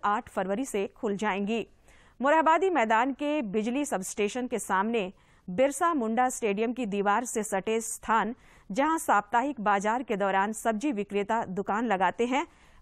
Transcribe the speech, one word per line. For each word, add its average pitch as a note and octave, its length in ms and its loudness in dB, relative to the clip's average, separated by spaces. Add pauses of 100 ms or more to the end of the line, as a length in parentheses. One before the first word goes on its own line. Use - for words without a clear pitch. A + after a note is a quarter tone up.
आठ G#3 240 0
फरवरी G3+ 360 -2
से G3+ 320 -4
खुल G3+ 200 -2
जाएंगी। G3+ 500 -2 (560)
मोरहाबादी D#4+ 480 4
मैदान A#3+ 420 2
के D4 300 -2
बिजली A3 420 -2
सबस्टेशन G#3 600 -4
के A#3+ 120 -4
सामने G3+ 540 0 (380)
बिरसा C#4+ 440 2
मुंडा A#3+ 340 2
स्टेडियम A3+ 440 -2
की B3 140 -4
दीवार G3+ 380 0
से A#3 180 -4
सटे G3+ 380 -2
स्थान, A3 540 -2 (380)
जहां D4 260 2
साप्ताहिक A#3+ 640 0
बाजार G#3 420 0
के A3+ 140 -4
दौरान G3 360 2
सब्जी A3+ 400 -2
विक्रेता G3+ 520 -2
दुकान G3 420 -2
लगाते F#3+ 400 2
हैं, C#4 200 0 (360)